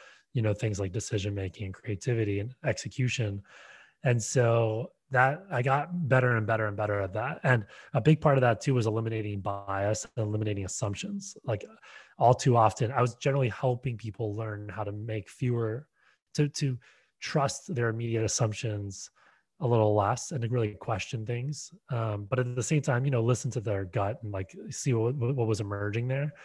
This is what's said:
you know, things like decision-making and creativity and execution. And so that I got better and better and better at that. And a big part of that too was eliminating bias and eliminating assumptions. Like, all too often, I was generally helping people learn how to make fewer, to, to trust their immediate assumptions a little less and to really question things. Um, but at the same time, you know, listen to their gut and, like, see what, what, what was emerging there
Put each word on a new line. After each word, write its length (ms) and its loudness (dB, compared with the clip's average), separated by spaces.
you 80 0
know, 120 2
things 260 -2
like 120 -2
decision-making 720 -4
and 80 -8
creativity 640 -2
and 140 -6
execution. 760 -2
And 180 4
so 720 2
that 400 2
I 100 0
got 480 0
better 260 6
and 100 0
better 220 0
and 80 -4
better 240 0
at 140 -2
that. 300 -4
And 220 4
a 80 2
big 180 6
part 180 6
of 40 4
that 180 4
too 140 0
was 140 2
eliminating 520 -2
bias 680 -2
and 100 0
eliminating 380 -2
assumptions. 800 -6
Like, 180 -2
all 140 8
too 240 4
often, 340 4
I 100 2
was 140 2
generally 340 0
helping 460 -2
people 400 -8
learn 340 -8
how 140 -8
to 80 -4
make 380 -6
fewer, 580 -2
to, 160 2
to 280 -2
trust 560 -2
their 140 2
immediate 340 -2
assumptions 880 -4
a 80 -2
little 280 6
less 360 2
and 100 -4
to 80 -2
really 240 0
question 520 -6
things. 460 -6
Um, 400 -2
but 100 0
at 160 -2
the 80 -2
same 180 2
time, 240 0
you 60 2
know, 120 2
listen 280 2
to 80 -4
their 260 -2
gut 380 -2
and, 80 -8
like, 240 -8
see 240 -2
what, 220 2
what, 200 0
what 120 0
was 140 0
emerging 460 -2
there 260 -2